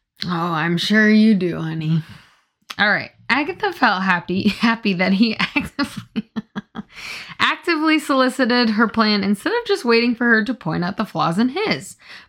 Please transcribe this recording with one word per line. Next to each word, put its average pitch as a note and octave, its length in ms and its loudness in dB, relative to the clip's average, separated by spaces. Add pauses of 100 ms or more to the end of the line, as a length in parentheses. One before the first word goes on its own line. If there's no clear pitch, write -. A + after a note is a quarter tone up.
(260)
Oh, F3 60 -6
I'm E3+ 460 -2
sure G#3+ 320 2
you A3 260 6
do, E3+ 240 -2
honey. D#3+ 420 -2 (800)
All G#3 120 2
right. C3+ 200 -4 (180)
Agatha E4+ 440 -2
felt G3 300 0
happy, F#3 460 0
<laughs> - 100 -4
happy A3+ 340 0
that F#3 200 0
he A3 240 2
actively, - 960 -6 (440)
<laughs> - 640 -14
actively D#4 600 0
solicited B3+ 720 2
her G#3+ 160 2
plan G#3+ 360 0
instead G#3 280 -2
of A#4 140 -2
just G4+ 180 -2
waiting A#3+ 320 2
for A#3+ 100 -2
her A3 200 4
to B3+ 80 -4
point E3 320 -4
out F#3 100 -6
the G#3+ 100 -2
flaws E3 320 -2
in B3 120 4
his. D4+ 480 -4 (320)